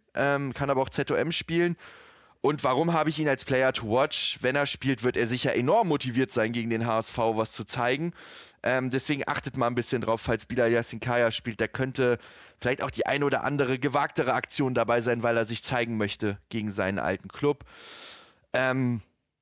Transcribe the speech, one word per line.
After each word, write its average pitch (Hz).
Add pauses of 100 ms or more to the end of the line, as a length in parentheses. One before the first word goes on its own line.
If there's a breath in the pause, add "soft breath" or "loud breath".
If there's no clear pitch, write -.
(140)
ähm, 139
kann 139
aber 135
auch 135
Z 143
O 139
M 147
spielen. 170 (640 loud breath)
Und 147
warum 143
habe 156
ich 151
ihn 151
als 131
Player 131
to 113
watch? 131
Wenn 127
er 143
spielt, 131
wird 123
er 117
sicher 123
enorm 165
motiviert 127
sein, 113
gegen 117
den 113
H 113
S 113
V 113
was 110
zu 110
zeigen. 135 (540 loud breath)
Ähm, 127
deswegen 135
achtet 135
mal 120
ein 123
bisschen 120
drauf, 110
falls 113
Bilal 120
Yasin 117
Kaya 120
spielt. -
Der 113
könnte 127 (400 loud breath)
vielleicht 131
auch 135
die -
ein 143
oder 135
andere 135
gewagtere 139
Aktion 127
dabei 120
sein, 117
weil 117
er 113
sich 113
zeigen 117
möchte 101 (100)
gegen 107
seinen 98
alten 92
Club. - (880 loud breath)
Ähm, 127 (400)